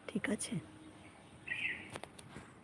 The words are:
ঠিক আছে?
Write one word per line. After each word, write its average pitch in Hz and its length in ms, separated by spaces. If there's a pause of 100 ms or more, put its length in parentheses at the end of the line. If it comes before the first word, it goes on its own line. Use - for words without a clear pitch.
ঠিক - 220
আছে? - 260 (2000)